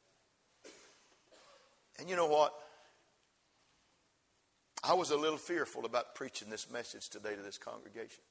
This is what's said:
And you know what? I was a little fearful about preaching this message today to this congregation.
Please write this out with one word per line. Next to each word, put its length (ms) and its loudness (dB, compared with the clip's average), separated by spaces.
And 100 -8
you 60 0
know 100 6
what? 320 6
I 120 6
was 160 4
a 40 6
little 220 2
fearful 480 -2
about 300 -2
preaching 340 -8
this 220 -6
message 380 -8
today 260 -6
to 80 -10
this 160 -12
congregation. 720 -14